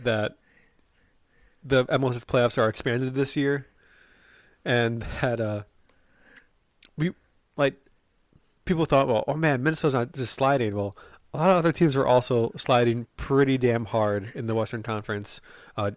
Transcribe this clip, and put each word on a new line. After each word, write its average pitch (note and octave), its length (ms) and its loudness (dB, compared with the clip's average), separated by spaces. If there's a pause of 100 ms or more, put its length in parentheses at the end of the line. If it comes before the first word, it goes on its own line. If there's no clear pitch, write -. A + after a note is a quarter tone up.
that A2 340 -2 (1300)
the C3 260 2
M C3+ 140 2
L C3 100 2
S A#2+ 100 -8
playoffs A#2+ 340 0
are A2 120 2
expanded B2+ 440 -4
this C3+ 220 -2
year, C#3 320 -2 (960)
and A#2 420 0 (160)
that, A#2+ 200 -2
uh, G#2 220 -4 (1300)
we, E3 140 -2 (460)
like, C#3 180 2 (880)
people E3 200 0
thought, C#3 220 4
"Well, A2+ 200 2
oh C3+ 60 -2
man, D3+ 280 0
Minnesota's D#3 320 0
not A#2+ 200 -2
just B2+ 200 -6
sliding." B2+ 420 0
Well, G2+ 200 -4 (380)
a B2+ 40 -8
lot E3 120 2
of F#3 80 4
other E3 160 2
teams D3+ 220 2
were C3+ 120 2
also A#2+ 500 2
sliding A#2+ 480 2 (120)
pretty C3+ 400 2
damn A#2+ 280 0
hard G#2 480 0
in A#2 140 -8
the A2 80 -2
Western A2 260 -4
Conference, G#2+ 600 -8 (340)
uh, G2+ 220 -2